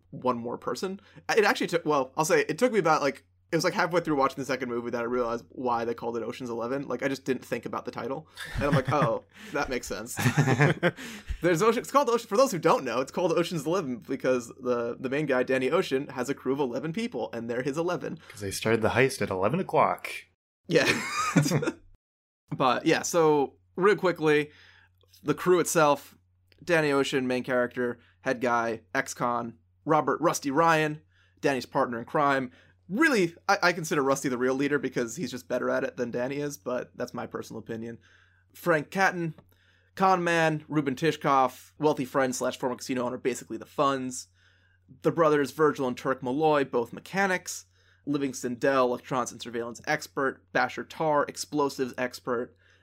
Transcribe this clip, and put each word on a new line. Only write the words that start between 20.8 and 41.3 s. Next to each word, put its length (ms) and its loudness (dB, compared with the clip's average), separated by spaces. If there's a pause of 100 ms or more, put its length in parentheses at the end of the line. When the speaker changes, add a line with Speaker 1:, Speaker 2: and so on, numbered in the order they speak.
Speaker 1:
<laughs> 360 2 (840)
But, 300 2
yeah, 160 4
so, 540 2 (220)
real 200 4
quickly, 540 2 (720)
the 100 -2
crew 260 4
itself, 600 2 (440)
Danny 300 2
Ocean, 340 2
main 180 -2
character, 540 -2 (220)
head 220 -2
guy, 380 0 (140)
ex-con, 600 -4 (320)
Robert 340 2
Rusty 300 0
Ryan, 500 2 (400)
Danny's 240 0
partner 340 -2
in 60 -8
crime. 460 0 (400)
Really, 440 2 (140)
I, 140 4
I 100 4
consider 300 0
Rusty 260 2
the 80 -2
real 180 2
leader 240 0
because 380 -4
he's 140 -6
just 180 -12
better 220 -2
at 120 0
it 140 -6
than 140 -4
Danny 300 -4
is, 180 -6
but 360 -6
that's 200 -8
my 120 -8
personal 340 -10
opinion. 360 -10 (560)
Frank 380 -2
Catton, 420 0 (640)
con 280 4
man, 460 2
Ruben 260 0
Tishkoff, 840 2